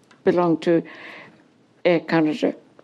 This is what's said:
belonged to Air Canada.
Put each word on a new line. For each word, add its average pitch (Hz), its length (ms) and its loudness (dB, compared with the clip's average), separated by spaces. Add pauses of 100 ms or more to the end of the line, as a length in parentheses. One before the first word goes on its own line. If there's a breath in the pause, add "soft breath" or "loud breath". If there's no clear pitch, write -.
(240)
belonged 170 400 2
to 165 200 2 (1000 loud breath)
Air 170 140 4
Canada. 160 560 0 (280)